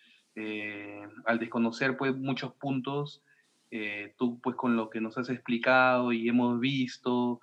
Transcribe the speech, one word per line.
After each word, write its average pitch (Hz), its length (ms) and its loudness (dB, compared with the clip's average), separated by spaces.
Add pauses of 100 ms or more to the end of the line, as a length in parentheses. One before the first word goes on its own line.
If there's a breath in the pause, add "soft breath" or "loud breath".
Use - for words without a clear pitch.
(340)
eh, 104 640 -8 (240)
al 117 140 2
desconocer, 117 580 0
pues, 135 180 0
muchos 135 380 -4
puntos, 139 720 -4 (480)
eh, 104 480 -6
tú, 120 240 0
pues, 127 140 -2
con 120 200 2
lo 110 140 -2
que 113 100 -6
nos 110 160 -4
has 127 140 -4
explicado 123 840 4
y 113 160 0
hemos 120 320 4
visto, 123 840 0